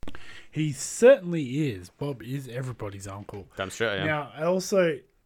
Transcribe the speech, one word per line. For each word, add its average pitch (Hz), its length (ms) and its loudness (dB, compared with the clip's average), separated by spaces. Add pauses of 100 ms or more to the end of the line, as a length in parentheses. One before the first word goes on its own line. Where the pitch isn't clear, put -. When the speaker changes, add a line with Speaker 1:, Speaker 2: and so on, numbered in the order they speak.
(500)
Speaker 1:
He 151 220 0
certainly 160 1000 4
is. 92 200 -8
Bob 139 320 -8
is 131 260 -8
everybody's 113 580 -8
uncle. 101 400 -12 (100)
Speaker 2:
Damn 95 140 -4
straight 117 200 0
I 101 80 0
am. 95 80 0
Speaker 1:
Now, 147 280 -2
I 151 100 -6
also, 180 540 2 (280)